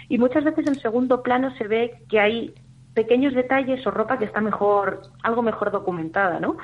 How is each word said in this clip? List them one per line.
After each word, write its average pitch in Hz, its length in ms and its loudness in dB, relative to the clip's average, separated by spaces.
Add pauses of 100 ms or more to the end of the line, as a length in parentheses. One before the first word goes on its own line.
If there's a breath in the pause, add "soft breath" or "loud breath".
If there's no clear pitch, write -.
Y 254 80 0
muchas 254 280 2
veces 311 220 0
en 277 80 2
segundo 247 460 0
plano 254 360 0
se 220 100 -6
ve 233 280 -2 (140)
que 214 100 4
hay 220 340 0 (420)
pequeños 247 380 2
detalles 254 540 0
o 196 40 2
ropa 220 280 -2
que 214 60 -2
está 202 140 -4
mejor, 202 640 0 (220)
algo 226 180 0
mejor 214 300 -2
documentada, 180 680 -2
¿no? 247 240 -2